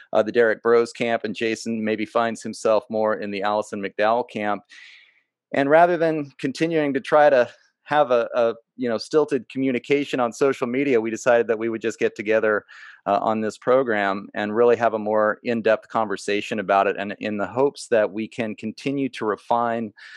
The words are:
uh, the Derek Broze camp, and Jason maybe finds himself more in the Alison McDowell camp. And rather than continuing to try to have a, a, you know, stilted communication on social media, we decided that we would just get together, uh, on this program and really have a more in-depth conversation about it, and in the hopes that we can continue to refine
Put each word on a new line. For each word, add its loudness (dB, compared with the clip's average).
uh, 4
the -6
Derek 2
Broze 4
camp, -2
and -6
Jason -4
maybe -2
finds -2
himself 0
more 0
in -8
the -6
Alison -4
McDowell 0
camp. -4
And 0
rather 6
than -2
continuing -2
to -4
try 6
to 6
have 2
a, 2
a, 2
you -4
know, 0
stilted 0
communication -2
on 0
social 0
media, 0
we -2
decided 2
that -2
we -4
would -6
just -4
get -2
together, 0
uh, 2
on 0
this -6
program 0
and -4
really 4
have 0
a -2
more 0
in-depth 0
conversation -4
about 2
it, -2
and -6
in -6
the -4
hopes -2
that 2
we -6
can -8
continue -6
to -8
refine -2